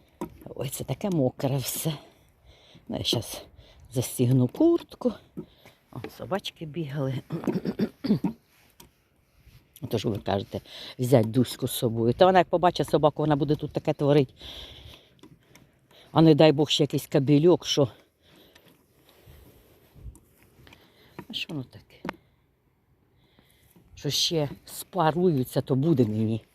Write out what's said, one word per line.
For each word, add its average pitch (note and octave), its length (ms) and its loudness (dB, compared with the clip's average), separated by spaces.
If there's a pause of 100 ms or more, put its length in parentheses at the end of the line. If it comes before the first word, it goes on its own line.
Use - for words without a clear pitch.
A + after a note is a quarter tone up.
(540)
Ой, C3+ 140 -6
це - 160 -10
таке C3+ 260 -6
мокре C#3 460 -2
все. - 360 -6 (960)
Ну, - 80 -8
я - 80 -6
щас - 400 -6 (500)
застігну B2+ 540 0
куртку. E4 640 0 (800)
О, - 60 -14 (200)
собачки E3+ 480 -10
бігали. C#3+ 480 -6 (880)
<clears throat> - 180 0 (1600)
Отож - 220 -4
ви G#2+ 140 -4
кажете, G2 420 -4 (380)
взять A#2+ 320 2
Дуську B2 380 -2
з - 40 -10
собою. A2+ 400 0
Та F3+ 140 6
вона F#3 120 6
як E3+ 100 4
побачить E3+ 400 0
собаку, D3+ 340 2
вона D3+ 140 2
буде D3 200 0
тут - 160 -8
таке D#3 200 -4
творить. D3 420 2 (1800)
А D3+ 100 4
не D#3+ 120 8
дай D#3 180 8
Бог C#3+ 180 0
ще - 120 0
якийсь C#3+ 240 -2
кабельок, D3 600 4
що. C#3+ 220 2 (3500)
А - 20 -12
що - 220 -8
воно C3+ 100 -6
таке? - 520 -16 (1800)
Що - 160 -8
ще D3 380 -2 (160)
спаруються, D#3+ 960 0
то C3+ 140 -2
буде C3 300 4
мені. A2 400 -2 (100)